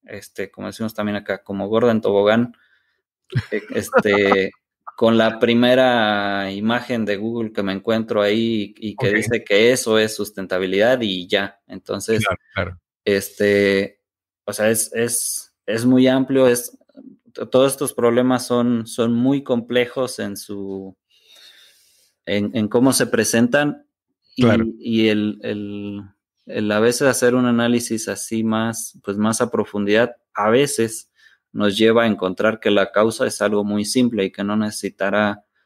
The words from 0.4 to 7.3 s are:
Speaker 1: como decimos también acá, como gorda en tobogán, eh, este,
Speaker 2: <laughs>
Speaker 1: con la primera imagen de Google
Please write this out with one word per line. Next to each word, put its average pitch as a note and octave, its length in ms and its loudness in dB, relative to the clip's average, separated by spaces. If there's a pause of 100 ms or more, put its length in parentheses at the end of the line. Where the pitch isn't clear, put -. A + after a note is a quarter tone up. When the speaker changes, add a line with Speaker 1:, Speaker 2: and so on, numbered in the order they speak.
Speaker 1:
como G2+ 160 -12
decimos A2 260 -8
también G#2 240 -4
acá, G2+ 260 -8
como G2+ 240 -8
gorda A2+ 240 2
en A2 100 0
tobogán, G#2+ 540 2 (960)
eh, G#2+ 100 -4 (120)
este, G#2+ 380 0
Speaker 2:
<laughs> G2 420 2 (440)
Speaker 1:
con A2+ 200 4
la A2+ 220 2
primera A#2 1120 2
imagen A2+ 540 -2
de G2+ 120 -2
Google A2+ 360 -6